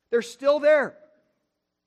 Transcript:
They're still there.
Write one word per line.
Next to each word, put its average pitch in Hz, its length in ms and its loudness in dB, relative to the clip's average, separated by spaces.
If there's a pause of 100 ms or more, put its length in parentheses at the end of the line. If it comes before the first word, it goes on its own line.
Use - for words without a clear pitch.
(120)
They're 233 100 0
still 285 380 -2
there. 285 380 0 (880)